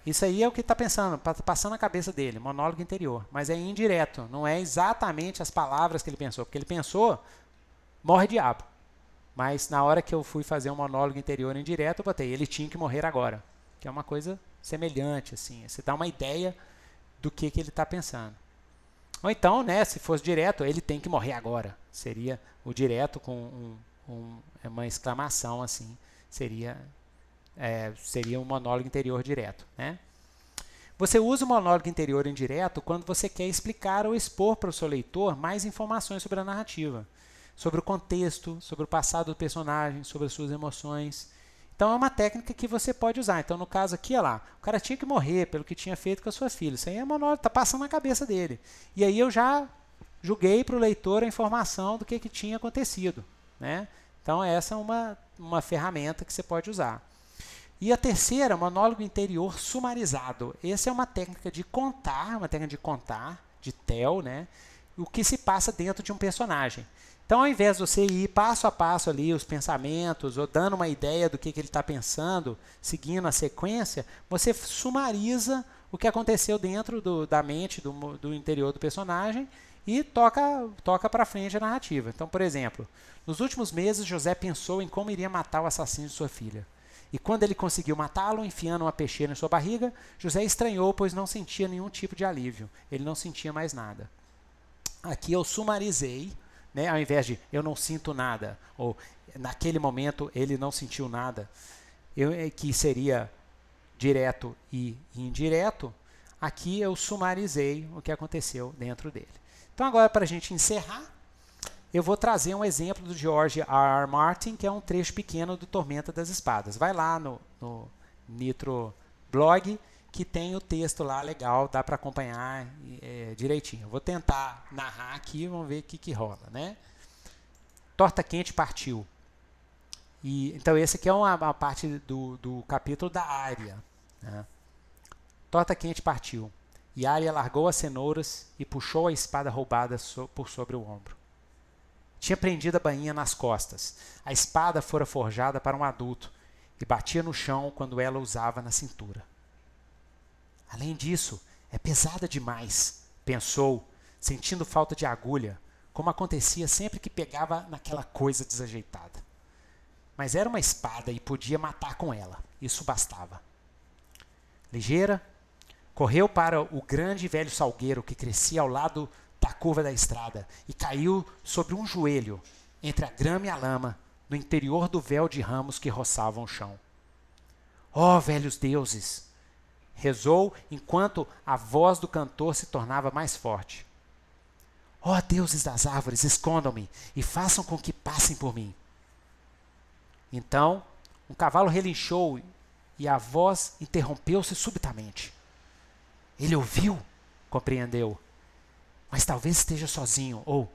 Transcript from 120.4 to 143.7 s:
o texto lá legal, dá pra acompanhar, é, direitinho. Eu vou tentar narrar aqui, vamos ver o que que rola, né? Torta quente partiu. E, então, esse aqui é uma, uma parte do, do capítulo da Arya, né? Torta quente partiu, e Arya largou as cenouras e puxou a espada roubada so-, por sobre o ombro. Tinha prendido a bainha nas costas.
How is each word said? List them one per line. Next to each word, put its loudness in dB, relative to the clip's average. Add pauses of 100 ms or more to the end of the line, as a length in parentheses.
o -6
texto -4
lá -2
legal, 0
dá 0
pra -2
acompanhar, -6 (340)
é, -12
direitinho. -2
Eu -14
vou -6
tentar -2
narrar -10
aqui, -8
vamos -8
ver -6
o -10
que -16
que -10
rola, -6 (100)
né? -8 (1200)
Torta 6
quente -4
partiu. -2 (1160)
E, -2
então, 6
esse 4
aqui 0
é 8
uma, 6
uma 2
parte -4 (200)
do, -6
do -8
capítulo -2
da -4
Arya, -6 (380)
né? -10 (1080)
Torta 4
quente -4
partiu, -4 (420)
e -2
Arya 4
largou 2
as 2
cenouras -4 (120)
e -8
puxou 0
a 4
espada -2
roubada 0
so-, -10
por -10
sobre -8
o -6
ombro. -14 (1040)
Tinha 0
prendido 2
a 6
bainha 0
nas -2
costas. -4 (280)